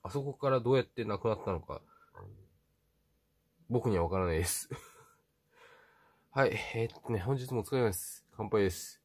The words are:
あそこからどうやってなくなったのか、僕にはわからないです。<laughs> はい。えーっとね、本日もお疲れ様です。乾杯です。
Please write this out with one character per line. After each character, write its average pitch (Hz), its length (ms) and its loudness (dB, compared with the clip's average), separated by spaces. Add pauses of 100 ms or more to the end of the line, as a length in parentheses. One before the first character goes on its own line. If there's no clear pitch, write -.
あ 101 60 -8
そ 143 120 -4
こ 139 120 -6
か 139 160 -2
ら 131 100 4
ど 120 140 2
う - 20 6
や 127 60 4
っ - 40 0
て - 200 -6
な 104 140 -2
く 117 100 0
な 107 60 2
っ - 100 -12
た 104 60 -2
の 82 100 -2
か、 - 200 -10 (1900)
僕 120 200 2
に 98 80 4
は 85 60 4
わ 85 60 0
か 95 80 0
ら 92 80 2
な 87 80 2
い 80 60 4
で 87 40 2
す。 - 240 -2 (800)
<laughs> - 840 -20
は 135 160 4
い。 - 40 4 (240)
え 113 160 0
ー - 60 -20
っ - 40 -20
と 117 120 -4
ね、 104 60 0
本 127 180 -2
日 127 160 -6
も 113 80 0
お - 20 -4
疲 - 120 -4
れ 127 80 4
様 - 20 4
で 101 80 2
す。 - 320 -10 (100)
乾 104 140 -4
杯 104 140 4
で 95 80 4
す。 - 340 -12